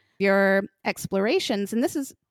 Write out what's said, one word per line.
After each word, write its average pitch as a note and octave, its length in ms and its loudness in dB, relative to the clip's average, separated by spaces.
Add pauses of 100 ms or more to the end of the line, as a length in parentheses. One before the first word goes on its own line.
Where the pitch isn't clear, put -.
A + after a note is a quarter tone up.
(180)
your G3 460 4 (200)
explorations, G3+ 880 -2
and A#3 100 0
this E4+ 120 -2
is C#4 200 -8 (160)